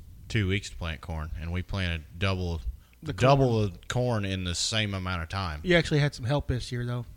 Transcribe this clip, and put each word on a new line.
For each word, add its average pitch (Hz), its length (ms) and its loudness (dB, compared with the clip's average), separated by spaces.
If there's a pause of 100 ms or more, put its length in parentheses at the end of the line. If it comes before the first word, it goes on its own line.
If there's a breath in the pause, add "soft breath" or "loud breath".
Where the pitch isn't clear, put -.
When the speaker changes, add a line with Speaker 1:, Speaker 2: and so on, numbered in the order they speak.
(280)
Speaker 1:
two 107 200 2
weeks 98 220 0
to - 60 -12
plant 82 240 -6
corn, 78 300 -6 (100)
and 82 120 -4
we 90 100 -2
planted 87 420 -2 (140)
double, 92 420 0 (420 soft breath)
Speaker 2:
The 156 100 -4
Speaker 1:
double 131 360 6
Speaker 2:
corn. 107 240 2
Speaker 1:
the - 60 -14 (100)
corn 123 360 0
in 95 200 -2
the 87 100 0
same 107 400 0
amount 92 280 -2
of 80 60 -6
time. 90 360 -4
Speaker 2:
You 175 120 6
actually 156 240 4
had 143 140 2
some 131 100 -8
help 139 220 0
this 123 240 -2
year, 120 140 -4
though. 120 200 -4 (120)